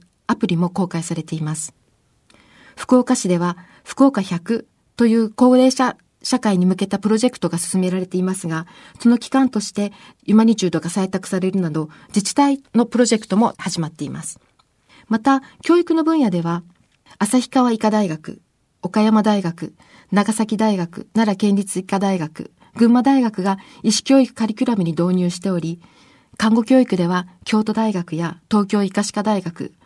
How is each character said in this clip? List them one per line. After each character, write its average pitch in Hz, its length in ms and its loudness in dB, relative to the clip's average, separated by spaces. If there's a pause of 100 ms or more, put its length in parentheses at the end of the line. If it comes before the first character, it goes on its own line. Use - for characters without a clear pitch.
(280)
ア - 80 -2
プ - 100 -4
リ 170 120 -2
も 175 120 0
公 180 180 -2
開 170 140 -6
さ 165 140 -8
れ 156 80 -8
て 160 120 -10
い 160 60 -6
ま 156 140 -6
す。 - 180 -12 (1040)
福 - 220 2
岡 247 180 2
市 - 120 -6
で 180 120 0
は、 175 180 -4 (260)
福 - 220 2
岡 269 160 2
百 180 460 -6 (280)
と 233 120 2
い 220 80 4
う 226 160 2
高 254 240 4
齢 254 160 6
者 254 260 -2 (240)
社 - 180 -2
会 208 180 0
に 180 100 2
向 185 80 2
け 190 120 -4
た 196 120 -4
プ 208 100 -2
ロ 220 80 2
ジ 233 100 2
ェ 254 40 2
ク - 80 -20
ト 170 100 -2
が 170 80 -6
進 185 240 -2
め 185 80 0
ら 185 80 -4
れ 185 80 -4
て 185 120 -6
い 185 60 0
ま 185 120 -2
す 185 120 -10
が、 165 200 -6 (320)
そ 233 100 4
の 240 80 4
機 - 120 -8
関 269 200 2
と 220 100 -4
し - 140 -10
て 202 180 -4 (340)
ユ 208 100 2
マ 220 80 6
ニ 226 120 4
チ 190 120 -2
ュ - 20 0
ー - 20 -6
ド 170 100 -2
が 170 100 -8
採 190 160 -2
択 185 200 -6
さ 190 120 -4
れ 190 100 -2
る 190 120 -2
な 165 100 -2
ど、 151 180 -4 (200)
自 202 120 0
治 - 140 -6
体 277 260 2 (140)
の 233 100 4
プ 233 140 -4
ロ 247 60 6
ジ 226 100 0
ェ 214 60 -2
ク - 60 -18
ト 190 100 0
も 220 200 2
始 170 220 -6
ま 160 80 -4
っ - 40 -12
て - 140 -10
い 135 60 -10
ま 143 100 -12
す。 - 180 -16 (680)
ま 220 120 -2
た、 269 220 2 (220)
教 339 160 4
育 339 160 0
の 320 80 2
分 320 160 2
野 247 100 4
で 175 120 -2
は、 170 200 -4 (560)
旭 240 320 0
川 247 220 2
医 220 80 -2
科 220 100 0
大 208 180 0
学、 156 320 -10 (440)
岡 196 180 -2
山 214 220 4
大 208 180 2
学、 170 320 -8 (380)
長 202 200 0
崎 214 260 -4
大 214 200 0
学、 170 360 -8
奈 214 220 0
良 - 0 -
県 202 200 0
立 196 240 -4
医 185 40 -8
科 196 140 -4
大 190 220 0
学、 - 320 -10 (240)
群 233 140 4
馬 240 140 4
大 269 180 4
学 220 200 -2
が 190 160 -2 (260)
医 220 80 0
師 - 120 -2
教 269 160 4
育 254 140 2
カ 226 120 -4
リ 214 80 -4
キ 254 100 -4
ュ 247 40 -2
ラ 240 80 0
ム 190 80 0
に 165 80 -2
導 175 240 0
入 180 140 0
し 175 100 -8
て 196 100 -4
お 180 100 -2
り、 165 220 -8 (560)
看 220 160 2
護 233 100 2
教 262 160 6
育 247 160 2
で 175 120 0
は 180 200 -2 (160)
京 214 200 0
都 220 100 -4
大 220 180 -2
学 175 240 -6
や 165 240 -6 (100)
東 208 180 2
京 202 160 0
医 190 80 -4
科 202 120 -2
歯 - 100 -8
科 208 100 -4
大 208 180 0
学、 - 320 -12 (120)